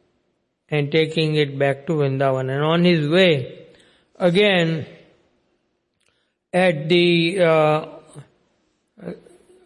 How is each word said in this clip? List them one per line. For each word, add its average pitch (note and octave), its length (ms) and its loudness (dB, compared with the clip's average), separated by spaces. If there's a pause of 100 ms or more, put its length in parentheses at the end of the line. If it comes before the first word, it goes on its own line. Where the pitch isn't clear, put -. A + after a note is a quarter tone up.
(680)
and D3 240 -2
taking D#3 420 0
it C#3 240 -2
back C#3 280 -2
to F3 80 -4
Vrindavan. C3+ 540 -2
And C#3 140 -4
on E3+ 220 2
his D#3+ 240 2
way, D#3+ 580 0 (500)
again, F3 720 0 (1700)
at F3 360 0
the, F3 520 2
uh, D#3 460 2 (1800)